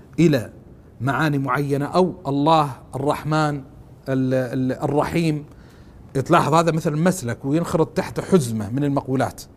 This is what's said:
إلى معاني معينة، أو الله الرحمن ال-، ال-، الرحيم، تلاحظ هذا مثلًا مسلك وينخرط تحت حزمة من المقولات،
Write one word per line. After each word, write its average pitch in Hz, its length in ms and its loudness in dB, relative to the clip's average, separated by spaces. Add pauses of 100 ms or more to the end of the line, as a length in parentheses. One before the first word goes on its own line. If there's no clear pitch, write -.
(180)
إلى 147 320 4 (500)
معاني 139 380 0
معينة، 139 460 0
أو 180 300 2 (120)
الله 143 440 4 (240)
الرحمن 147 600 0
ال-، 135 60 -10 (460)
ال-، 131 760 0
الرحيم، 147 600 0 (680)
تلاحظ 139 420 2
هذا 165 180 4
مثلًا 160 240 -2
مسلك 156 480 -2
وينخرط 156 440 0
تحت - 320 -6
حزمة 113 500 0
من 143 140 -2
المقولات، 131 580 -2 (140)